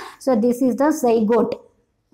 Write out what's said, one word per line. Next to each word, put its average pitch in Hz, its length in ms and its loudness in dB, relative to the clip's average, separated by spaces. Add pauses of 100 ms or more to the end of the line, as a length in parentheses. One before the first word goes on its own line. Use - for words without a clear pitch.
(180)
So 254 180 0
this 240 240 0
is 247 160 0
the 285 140 2
zygote. 233 680 0 (560)